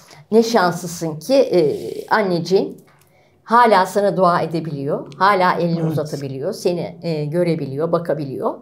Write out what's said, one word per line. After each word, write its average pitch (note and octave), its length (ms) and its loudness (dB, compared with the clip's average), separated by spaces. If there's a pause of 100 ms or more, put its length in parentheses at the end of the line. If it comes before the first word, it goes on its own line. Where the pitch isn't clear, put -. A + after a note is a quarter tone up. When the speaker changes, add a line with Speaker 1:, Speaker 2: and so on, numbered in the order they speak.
(320)
Speaker 1:
Ne A3+ 120 6
şanslısın F3 760 -2
ki, - 140 -4
e, D#3 720 2
anneciğin F#3 720 0 (640)
hala A3 420 6
sana G3 320 0
dua F3 240 4
edebiliyor. D#3 760 -6
Hala F#3 360 4
elini E3+ 260 -2
Speaker 2:
Evet. D#3+ 120 -2
Speaker 1:
uzatabiliyor. C#3+ 640 -6
Seni, E3+ 500 -4
e, D#3 220 -4
görebiliyor, D#3 640 -2
bakabiliyor. E3 720 -4